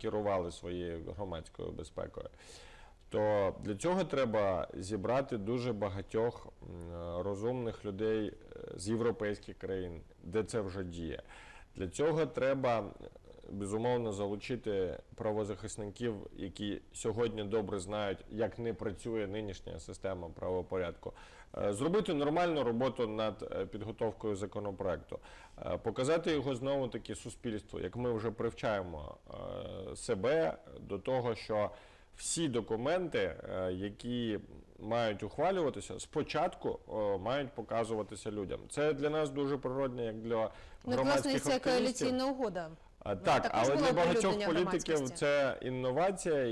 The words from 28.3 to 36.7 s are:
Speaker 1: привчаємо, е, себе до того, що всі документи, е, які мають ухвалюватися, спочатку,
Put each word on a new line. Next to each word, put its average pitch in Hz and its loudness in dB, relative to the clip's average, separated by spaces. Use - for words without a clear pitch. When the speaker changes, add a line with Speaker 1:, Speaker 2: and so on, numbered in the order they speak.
Speaker 1:
привчаємо, 101 0
е, - -8
себе 123 2
до 98 -4
того, 123 0
що 104 0
всі - 0
документи, 123 0
е, 92 0
які 104 -2
мають 110 0
ухвалюватися, 139 0
спочатку, 151 -2